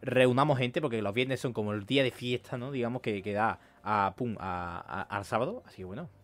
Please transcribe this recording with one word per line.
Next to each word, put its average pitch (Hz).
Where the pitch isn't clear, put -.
Reunamos 127
gente, 131
porque 117
los 101
viernes 127
son 123
como 104
el 104
día 135
de 127
fiesta, 123
¿no? 127
Digamos 120
que, 104
que 104
da 104
a, 101
pum, 120
a, 87
a, 92
al 101
sábado. 147
Así -
que 95
bueno 107